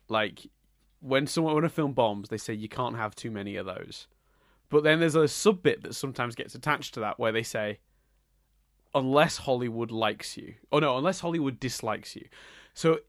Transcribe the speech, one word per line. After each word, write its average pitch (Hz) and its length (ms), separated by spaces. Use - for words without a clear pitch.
like, 107 400
when 135 260
someone, 160 260
when 151 120
a 160 40
film 151 240
bombs, 104 360
they 110 80
say - 160
you 107 160
can't 120 260
have 110 180
too - 160
many 101 280
of 95 100
those. - 400
But 151 160
then 156 160
there's 160 140
a 156 120
sub 202 340
bit - 220
that 90 120
sometimes 131 380
gets - 220
attached 143 380
to 117 80
that 104 180
where 113 140
they 113 100
say, 107 360
"Unless 143 440
Hollywood 117 520
likes 110 460
you." 110 180
Oh 147 80
no, 139 180
"Unless 175 220
Hollywood 151 400
dislikes 117 560
you." - 120
So 160 360